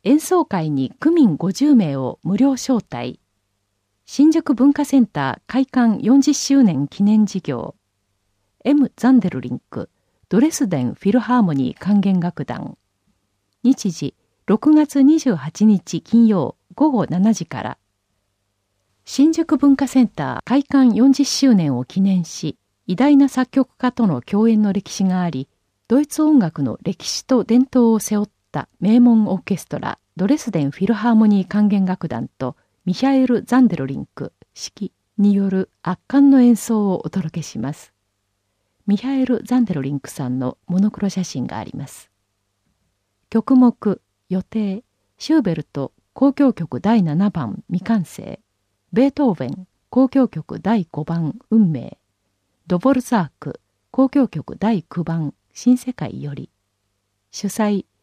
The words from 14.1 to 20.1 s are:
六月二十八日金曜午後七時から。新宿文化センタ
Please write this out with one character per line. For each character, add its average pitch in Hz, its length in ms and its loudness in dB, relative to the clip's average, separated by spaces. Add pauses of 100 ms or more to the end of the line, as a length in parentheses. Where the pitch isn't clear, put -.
六 220 260 2
月 294 300 4
二 302 160 6
十 254 160 0
八 156 300 -4
日 196 380 2
金 233 240 4
曜 196 300 0 (180)
午 302 160 2
後 226 160 0
七 190 260 0
時 175 140 -6
か - 160 -10
ら。 - 160 -10 (1300)
新 302 260 2
宿 320 240 -2
文 277 180 4
化 269 140 -2
セ 262 160 2
ン 196 40 0
タ 131 360 -6